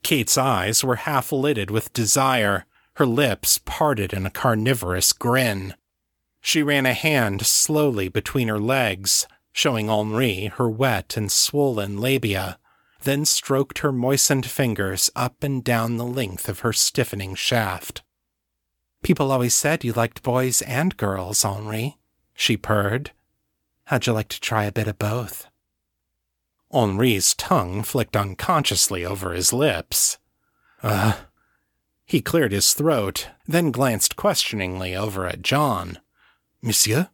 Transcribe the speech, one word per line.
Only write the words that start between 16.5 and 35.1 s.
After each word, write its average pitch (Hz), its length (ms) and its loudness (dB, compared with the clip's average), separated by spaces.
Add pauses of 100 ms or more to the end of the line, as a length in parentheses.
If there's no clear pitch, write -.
her 113 120 0
stiffening 101 600 -2
shaft. 98 680 -4 (1000)
"People 139 300 2
always 123 220 2
said 151 280 0
you 120 100 -2
liked 117 300 -2
boys 127 400 0
and 143 340 -2
girls, 98 480 -2
Henri," 107 540 -4 (360)
she - 220 0
purred. 107 540 0 (720)
"How'd 127 220 0
you 120 60 2
like 110 160 -2
to - 120 -12
try 107 240 -2
a 101 80 -4
bit 110 160 -2
of 104 100 -6
both?" 110 480 -4 (1300)
Henri's 107 600 2
tongue 101 480 0
flicked - 340 -2
unconsciously 101 880 0
over 92 280 -6
his 90 200 0
lips. 120 680 0 (640)
"Uh." 107 320 2 (920)
He 143 160 2
cleared 131 320 2
his 101 220 2
throat, 127 540 0 (180)
then 165 240 2
glanced 123 460 0
questioningly 92 800 -2
over 95 320 -4